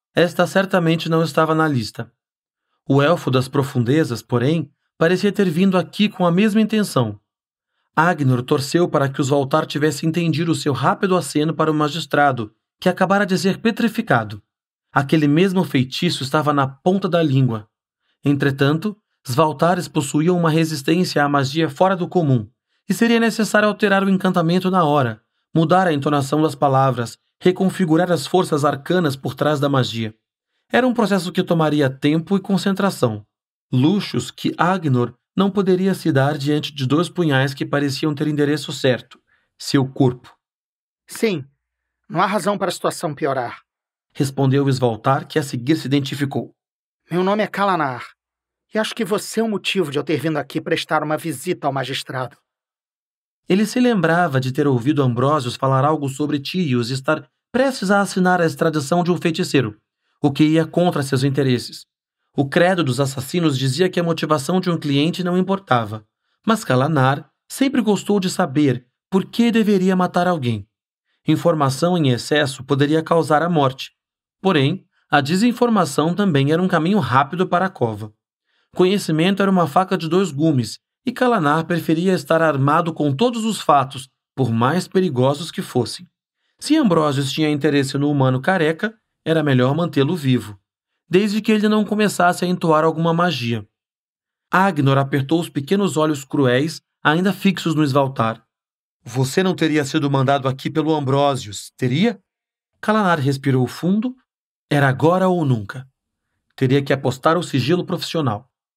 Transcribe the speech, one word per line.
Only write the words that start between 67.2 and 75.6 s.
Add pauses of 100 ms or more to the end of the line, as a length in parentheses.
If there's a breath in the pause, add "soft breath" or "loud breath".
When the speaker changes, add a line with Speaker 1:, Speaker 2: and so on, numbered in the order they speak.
Speaker 1:
sempre
gostou
de
saber (240)
por
que
deveria
matar
alguém. (600)
Informação
em
excesso
poderia
causar
a
morte. (500)
Porém, (240)
a
desinformação